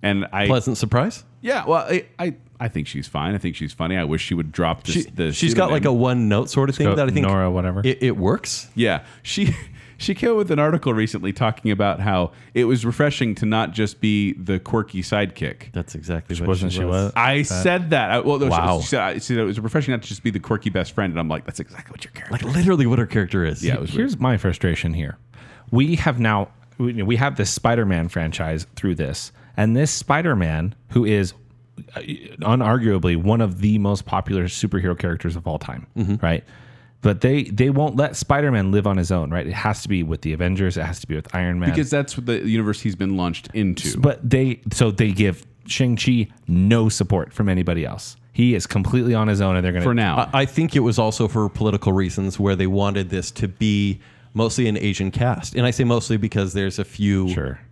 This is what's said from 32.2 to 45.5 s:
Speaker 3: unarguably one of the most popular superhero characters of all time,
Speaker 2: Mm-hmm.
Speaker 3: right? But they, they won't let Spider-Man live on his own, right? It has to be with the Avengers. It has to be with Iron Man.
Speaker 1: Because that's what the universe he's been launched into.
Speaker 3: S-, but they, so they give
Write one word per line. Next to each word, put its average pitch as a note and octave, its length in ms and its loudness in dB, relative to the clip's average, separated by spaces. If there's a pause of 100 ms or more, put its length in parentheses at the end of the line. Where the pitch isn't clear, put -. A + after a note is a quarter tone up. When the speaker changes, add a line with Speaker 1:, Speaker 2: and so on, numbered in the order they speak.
Speaker 3:
unarguably A2 720 2
one G2+ 260 2
of F#2 200 0
the G#2+ 160 4
most G2+ 280 0
popular F#2 400 -2
superhero F2+ 520 -2
characters E2+ 380 -4
of E2 120 -6
all D#2 120 -4
time, - 260 -12 (120)
Speaker 2:
Mm-hmm. G2+ 180 0 (100)
Speaker 3:
right? E2 180 2 (580)
But G#2 200 2
they, C3+ 220 2
they B2 260 2
won't C#3 260 0
let C#3 220 0
Spider-Man C3 540 2
live G2+ 140 2
on G2+ 120 2
his F2 140 0
own, E2 200 0
right? E2+ 160 -4
It F2+ 60 -6
has G#2+ 300 -2
to - 60 -10
be F#2 140 0
with D#2 180 -4
the D#2 120 -4
Avengers. F2+ 440 0
It D#2+ 60 -4
has D#2 160 -6
to - 80 -18
be D#2 80 -4
with - 180 -10
Iron F2+ 260 -2
Man. F2 100 0
Speaker 1:
Because C3+ 200 0
that's C#3+ 280 -2
what B2 80 -8
the A#2 140 -2
universe G#2+ 420 0
he's G2+ 140 -2
been F#2+ 200 -2
launched F2 380 -4
into. G2 360 -2
Speaker 3:
S-, - 60 -4
but C3 340 0
they, C3 300 2 (140)
so A2+ 180 4
they G#2 220 2
give F#2+ 320 2 (200)